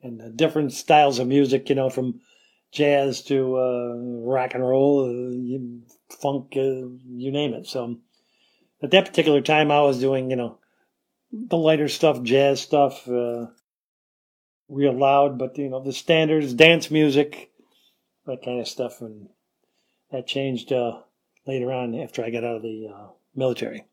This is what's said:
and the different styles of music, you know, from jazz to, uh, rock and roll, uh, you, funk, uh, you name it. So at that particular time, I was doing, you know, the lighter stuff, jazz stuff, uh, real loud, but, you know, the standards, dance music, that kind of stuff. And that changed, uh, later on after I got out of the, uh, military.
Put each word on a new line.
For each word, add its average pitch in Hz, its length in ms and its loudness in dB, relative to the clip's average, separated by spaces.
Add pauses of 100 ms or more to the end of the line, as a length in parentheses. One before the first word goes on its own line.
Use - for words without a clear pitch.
and 117 160 -14
the 113 100 -16
different 147 440 0
styles 143 460 4
of 127 80 -2
music, 135 420 2
you 139 60 4
know, 131 140 0
from 127 320 -6 (500)
jazz 139 520 0
to, 131 340 0
uh, 123 380 -2
rock 123 580 -4
and 127 140 -2
roll, 135 380 4
uh, 123 240 -6
you, 123 520 -8 (280)
funk, 139 480 -6
uh, - 20 -2
you 127 720 -6
name 143 220 -4
it. - 140 -14
So 120 300 -8 (840)
at 147 100 -2
that 190 140 6
particular 151 360 2
time, 151 300 2
I 147 100 4
was 139 180 2
doing, 131 300 -2
you 131 60 -2
know, 120 220 -6 (760)
the 226 240 -6
lighter 156 320 4
stuff, 139 360 2
jazz 135 380 4
stuff, 143 460 0
uh, 120 400 -4 (1200)
real 139 300 0
loud, 139 400 4
but, 127 200 -8
you 139 120 -6
know, 131 140 -6
the 135 100 -6
standards, 156 600 2
dance 165 360 6
music, 147 600 2 (760)
that 127 180 -10
kind 123 160 -6
of - 80 -8
stuff. - 340 -8
And 107 280 -18 (840)
that 127 160 -8
changed, 135 460 -4
uh, 120 260 -2 (460)
later 131 260 -4
on 123 240 -6
after 127 300 -8
I 117 40 -6
got 117 140 -6
out 120 140 -4
of 107 60 -10
the, 110 300 -10
uh, 101 140 -20 (280)
military. 120 580 -4